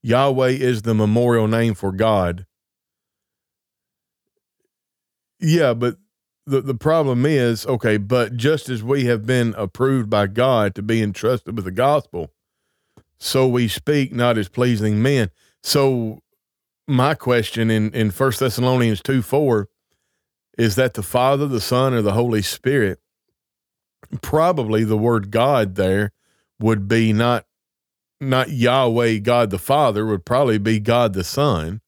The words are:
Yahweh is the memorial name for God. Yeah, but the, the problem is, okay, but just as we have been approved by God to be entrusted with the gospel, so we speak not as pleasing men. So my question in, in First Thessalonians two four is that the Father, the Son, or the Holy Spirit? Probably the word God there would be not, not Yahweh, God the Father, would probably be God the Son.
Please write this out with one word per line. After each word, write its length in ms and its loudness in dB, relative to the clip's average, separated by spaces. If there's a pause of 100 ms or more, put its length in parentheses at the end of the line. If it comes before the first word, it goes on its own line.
Yahweh 460 2
is 340 0
the 120 0
memorial 520 2
name 280 0
for 180 -4
God. 520 0 (3000)
Yeah, 360 2
but 220 -2 (480)
the, 160 0
the 140 -6
problem 500 0
is, 420 0
okay, 320 0
but 380 -2
just 320 0
as 140 -6
we 220 0
have 200 0
been 320 0
approved 540 -2
by 160 2
God 480 2
to 80 -10
be 180 0
entrusted 540 -4
with 120 -6
the 40 -8
gospel, 600 -2 (880)
so 260 0
we 220 0
speak 440 -2
not 240 2
as 120 -4
pleasing 520 0
men. 300 2 (320)
So 560 0 (720)
my 260 2
question 560 0
in, 240 0
in 160 0
First 300 -2
Thessalonians 600 0
two 220 -2
four 460 0 (920)
is 160 2
that 200 0
the 80 -8
Father, 440 0
the 140 -2
Son, 340 0
or 80 0
the 100 0
Holy 300 0
Spirit? 560 -2 (1200)
Probably 640 0
the 160 0
word 320 0
God 460 0
there 340 0 (480)
would 300 0
be 240 2
not, 340 0 (720)
not 300 0
Yahweh, 680 2
God 320 2
the 100 -4
Father, 440 0
would 200 -2
probably 340 2
be 220 0
God 320 2
the 100 -4
Son. 640 -2